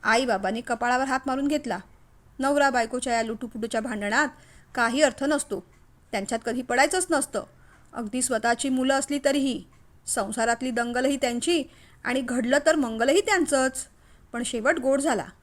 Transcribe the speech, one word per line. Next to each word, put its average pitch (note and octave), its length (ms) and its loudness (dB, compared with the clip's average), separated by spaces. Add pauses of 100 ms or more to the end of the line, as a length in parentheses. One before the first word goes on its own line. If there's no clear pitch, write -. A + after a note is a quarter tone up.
आईबाबांनी A3+ 560 0
कपाळावर B3 440 0
हात C4 220 -2
मारून C#4 220 0
घेतला. C4+ 300 -2 (600)
नवरा C#4 320 4
बायकोच्या B3 440 -2
या A3+ 80 0
लुटूपुटूच्या A3+ 580 -6
भांडणात A3 480 -2 (460)
काही B3 280 2
अर्थ C4+ 220 2
नसतो, C#4+ 420 -2 (440)
त्यांच्यात A3 360 -4
कधी B3 160 -4
पडायचंच D4 480 2
नसतं. C4+ 340 0 (480)
अगदी A#3+ 300 -6
स्वतःची A#3 460 0
मुलं C4 260 2
असली C#4+ 300 0
तरीही, C#4 400 0 (420)
संसारातली A#3 640 -2
दंगलही B3 460 0
त्यांची C4+ 480 0 (400)
आणि B3+ 160 -2
घडलं B3 460 0
तर D#4+ 100 4
मंगलही B3+ 440 2
त्यांचंच. C#4 680 0 (460)
पण A#3+ 100 -6
शेवट B3 360 0
गोड C4+ 220 2
झाला C4 260 0 (160)